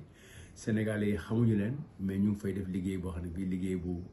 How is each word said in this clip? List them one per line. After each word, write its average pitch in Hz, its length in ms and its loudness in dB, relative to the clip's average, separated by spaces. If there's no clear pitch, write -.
Sénégalais 107 560 2
yi 104 60 2
xamuñu 113 380 4
leen, 104 200 0
mais 98 180 0
ñu 104 140 6
ngi 101 80 0
fay 98 140 -2
def 92 140 -4
liggéey 95 300 -2
boo 87 140 -4
xam 85 140 -4
ne 87 40 -4
bii 92 160 -4
liggéey 92 300 0
bu 87 240 -2